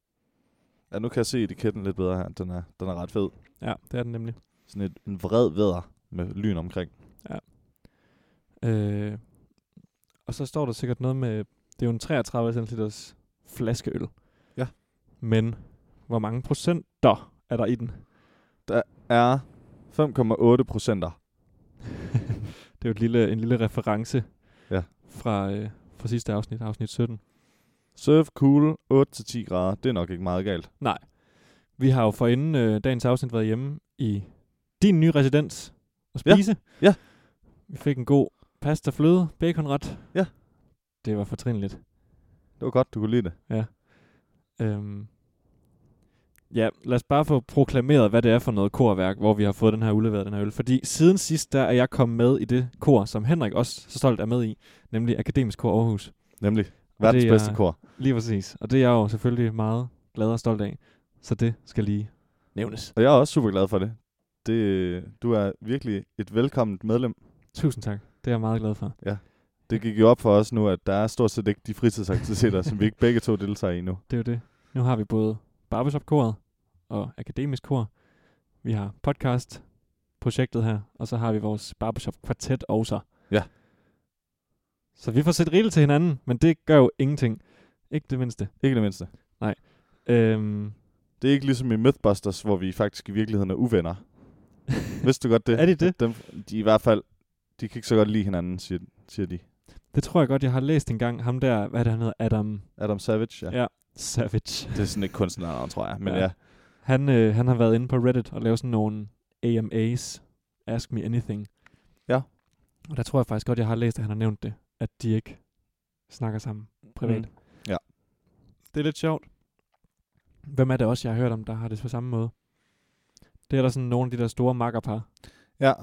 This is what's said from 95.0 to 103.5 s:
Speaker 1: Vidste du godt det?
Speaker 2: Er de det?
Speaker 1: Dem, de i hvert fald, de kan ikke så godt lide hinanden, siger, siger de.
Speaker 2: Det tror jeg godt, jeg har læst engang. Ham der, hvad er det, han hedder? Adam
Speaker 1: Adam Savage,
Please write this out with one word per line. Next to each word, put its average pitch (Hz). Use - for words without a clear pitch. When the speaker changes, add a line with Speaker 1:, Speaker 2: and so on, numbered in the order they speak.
Speaker 1:
Vidste 131
du 113
godt 113
det? 117
Speaker 2:
Er 165
de 180
det? 175
Speaker 1:
Dem, 117
de 107
i 110
hvert 107
fald, 110
de 117
kan -
ikke 113
så 117
godt 104
lide 107
hinanden, 90
siger, 90
siger -
de. 87
Speaker 2:
Det 143
tror -
jeg 135
godt, 135
jeg 127
har 131
læst 143
engang. 117
Ham 123
der, 117
hvad -
er 117
det, 113
han 113
hedder? 113
Adam 107
Speaker 1:
Adam 104
Savage, 110